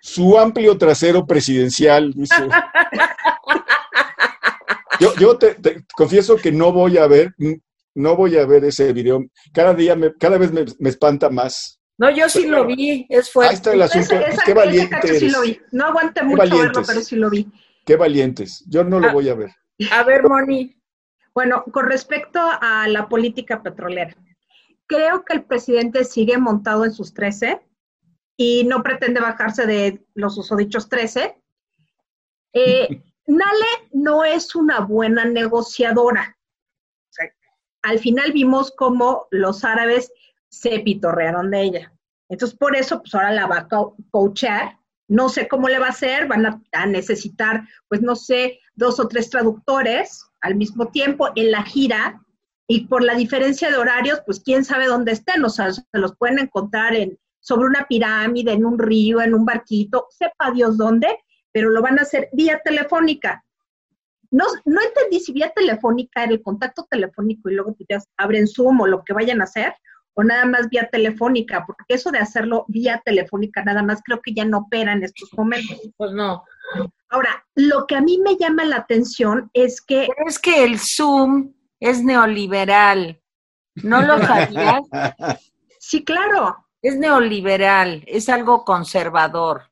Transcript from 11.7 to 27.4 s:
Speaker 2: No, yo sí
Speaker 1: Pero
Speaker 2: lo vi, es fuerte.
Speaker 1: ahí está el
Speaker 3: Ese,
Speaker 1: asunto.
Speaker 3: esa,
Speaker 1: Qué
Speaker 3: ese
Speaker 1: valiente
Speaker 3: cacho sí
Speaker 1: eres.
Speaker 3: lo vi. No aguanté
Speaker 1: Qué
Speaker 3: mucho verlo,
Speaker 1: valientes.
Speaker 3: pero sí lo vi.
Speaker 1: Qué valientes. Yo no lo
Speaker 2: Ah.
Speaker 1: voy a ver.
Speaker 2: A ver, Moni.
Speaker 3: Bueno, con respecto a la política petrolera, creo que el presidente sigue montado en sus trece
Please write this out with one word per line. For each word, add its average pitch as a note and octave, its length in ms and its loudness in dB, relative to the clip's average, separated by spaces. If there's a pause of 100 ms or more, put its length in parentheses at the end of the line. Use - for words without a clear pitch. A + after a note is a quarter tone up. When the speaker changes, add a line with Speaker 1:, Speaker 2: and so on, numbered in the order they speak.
Speaker 2:
No, B3 100 6
yo D#4 200 2
sí F4+ 140 2
Speaker 1:
Pero D4+ 140 0
Speaker 2:
lo B3 100 4
vi, C4+ 420 -4
es B3 220 2
fuerte. A#3+ 200 4
Speaker 1:
ahí G#3 40 0
está G#3+ 180 0
el F#3+ 80 6
Speaker 3:
Ese, F3 180 4
Speaker 1:
asunto. - 160 2 (100)
Speaker 3:
esa, - 180 -2
Speaker 1:
Qué G3 80 4
Speaker 3:
ese - 20 4
Speaker 1:
valiente F3+ 420 4
Speaker 3:
cacho D#3 120 -2
sí A3+ 100 2
Speaker 1:
eres. - 160 2
Speaker 3:
lo C4 80 0
vi. A3+ 180 -2 (120)
No C4 140 -2
aguanté D#4+ 360 -2
Speaker 1:
Qué C4 40 -2
Speaker 3:
mucho C#4 160 2
verlo, F3+ 160 4
Speaker 1:
valientes. B3 300 2
Speaker 3:
pero A3+ 140 -2
sí A#3 140 -8
lo G#3+ 140 0
vi. G#3 220 -4 (340)
Speaker 1:
Qué D3+ 100 2
valientes. C3+ 720 -2
Yo E3 160 0
no F#3 160 0
lo A#3 100 2
Speaker 2:
Ah. G#3+ 40 -2
Speaker 1:
voy C#3+ 160 0
a B2 60 -4
ver. G#2+ 160 -10 (400)
Speaker 2:
A A#3 120 2
ver, C4+ 240 2
Moni. C4+ 480 0 (580)
Speaker 3:
Bueno, B3 380 -2
con C4 160 -2
respecto D4 540 -6
a A3+ 460 -2
la G#3 200 -2
política A#3 540 -4
petrolera, F3+ 540 -10 (720)
creo D#4+ 360 0
que E4 120 -6
el - 80 -4
presidente A#3+ 600 -2
sigue A#3+ 360 0
montado G#3+ 460 0
en A3+ 60 -2
sus - 220 -14
trece G#3 480 -6 (720)